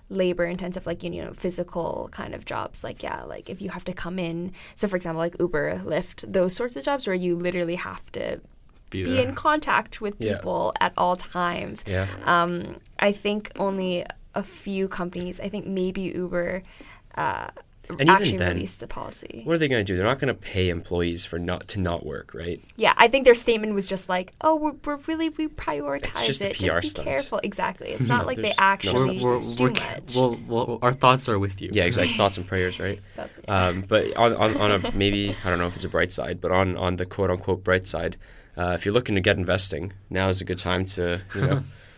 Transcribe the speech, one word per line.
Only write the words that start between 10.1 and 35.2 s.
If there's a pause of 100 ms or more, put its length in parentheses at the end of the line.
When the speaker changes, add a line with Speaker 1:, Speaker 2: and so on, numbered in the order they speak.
Speaker 3:
Yeah.
Speaker 1:
people
at
all
times.
Speaker 3:
Yeah. (180)
Speaker 1:
Um, (240)
I
think
only (320)
a
few
companies,
I
think
maybe
Uber, (540)
uh, (400)
Speaker 3:
And
even
Speaker 1:
actually
Speaker 3:
then,
Speaker 1:
released
a
policy.
Speaker 3:
what
are
they
gonna
do?
They're
not
gonna
pay
employees
for
not,
to
not
work,
right? (160)
Speaker 1:
Yeah,
I
think
their
statement
was
just
like,
"Oh,
we're, (120)
we're (100)
really,
we
prioritize
Speaker 3:
It's
just
a
Speaker 1:
it.
Speaker 3:
P
R
Speaker 1:
Just
be (140)
Speaker 3:
stunt.
Speaker 1:
careful."
Exactly.
It's
Speaker 3:
<laughs>
Speaker 1:
not
like
they
Speaker 3:
There's
no
Speaker 1:
actually
Speaker 3:
substance.
Speaker 2:
We're,
we're,
Speaker 1:
do
Speaker 2:
we're
ca-,
Speaker 1:
much.
Speaker 2:
well, (100)
well,
our
thoughts
are
with
you.
Speaker 3:
Yeah,
exactly.
Thoughts
and
prayers,
right? (100)
Speaker 1:
<laughs>
That's
Speaker 3:
Um,
but
on,
on,
on (140)
a,
maybe,